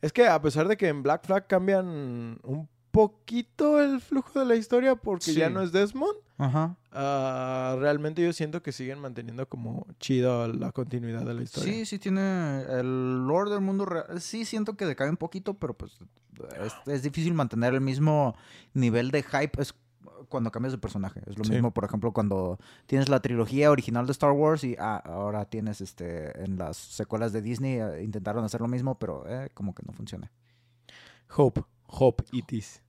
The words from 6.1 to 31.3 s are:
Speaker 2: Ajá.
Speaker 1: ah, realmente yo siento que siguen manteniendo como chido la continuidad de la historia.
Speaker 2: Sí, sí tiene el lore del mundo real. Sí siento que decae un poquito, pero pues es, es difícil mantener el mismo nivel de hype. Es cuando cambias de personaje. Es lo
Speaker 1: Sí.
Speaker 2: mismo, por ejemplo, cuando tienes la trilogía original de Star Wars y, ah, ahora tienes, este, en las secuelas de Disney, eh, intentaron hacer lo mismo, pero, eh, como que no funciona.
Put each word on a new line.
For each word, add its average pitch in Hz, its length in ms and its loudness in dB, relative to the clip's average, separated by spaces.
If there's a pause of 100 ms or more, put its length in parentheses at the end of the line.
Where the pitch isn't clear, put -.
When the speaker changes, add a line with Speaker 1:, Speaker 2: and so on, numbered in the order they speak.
Speaker 2:
Ajá. 156 380 0 (140)
Speaker 1:
ah, 131 880 -2
realmente 151 460 2
yo 170 80 2
siento 160 320 -4
que 143 80 -6
siguen 135 260 -8
manteniendo 120 500 -10
como 120 380 -8 (140)
chido 123 480 2
la 147 240 -4
continuidad 120 520 -4
de 120 100 -4
la 120 80 -6
historia. 147 300 -4
Speaker 2:
Sí, 226 140 -4
sí 202 140 -6
tiene 185 600 0
el 127 680 0
lore 190 240 2
del 202 80 0
mundo 196 260 0
real. 175 340 -4
Sí 226 240 -6
siento 214 320 -4
que 202 100 -4
decae 139 220 -2
un 160 80 0
poquito, 190 380 -6
pero - 200 -6
pues - 220 -16 (640)
es, 107 140 -6 (180)
es 135 120 -2
difícil 160 300 0
mantener 123 400 2
el 135 60 2
mismo 135 540 2 (400)
nivel 120 380 4
de 147 100 2
hype. 143 400 -2
Es - 100 -4 (560)
cuando 113 240 -2
cambias 127 200 -4
de 123 60 -6
personaje. 95 480 -6
Es 98 120 -12
lo 107 60 -2
Speaker 1:
Sí. 110 80 2
Speaker 2:
mismo, 120 200 4
por 101 120 0
ejemplo, 107 280 0
cuando 95 460 0 (280)
tienes 135 220 4
la 139 120 6
trilogía 127 500 4
original 123 360 2
de 135 60 0
Star 143 200 4
Wars 151 320 4
y, 123 140 -4
ah, 107 180 -2
ahora 101 480 -4
tienes, 107 360 -6
este, 85 640 -10
en 95 120 -4
las 87 200 -6
secuelas 107 560 -4
de 107 100 -4
Disney, 123 380 -2
eh, 85 240 -6
intentaron 104 400 -4
hacer 110 160 -4
lo 117 80 -2
mismo, 127 300 -2
pero, 73 300 -6
eh, 127 260 -8
como 98 200 -6
que - 120 -16
no - 60 -16
funciona. 92 380 -12 (1040)